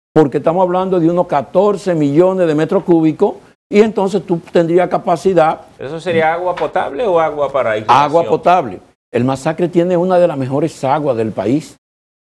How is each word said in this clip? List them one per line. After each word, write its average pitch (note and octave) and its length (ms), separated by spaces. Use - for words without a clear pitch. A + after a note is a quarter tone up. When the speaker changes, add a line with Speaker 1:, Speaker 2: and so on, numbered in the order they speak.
Speaker 1:
porque D3+ 240
estamos E3 260
hablando F#3 360
de E3 100
unos F3 180
catorce F#3 680
millones E3+ 520
de D3+ 80
metros D#3+ 280
cúbicos, E3 520
y G#3 120
entonces G3+ 440
tú E3+ 140
tendrías F3 380
capacidad. E3 720
Speaker 2:
¿Eso D3+ 200
sería D#3+ 340
agua F3 220
potable D#3+ 500
o E3+ 140
agua D3 320
para A#2 220
Speaker 1:
Agua A2 60
Speaker 2:
irrigación? C#3 460
Speaker 1:
potable. A2+ 540
El A#2 100
Masacre D#3+ 460
tiene F3 280
una F3+ 200
de F3 100
las D3+ 100
mejores C3+ 460
aguas C#3 320
del A2 160
país, B2 460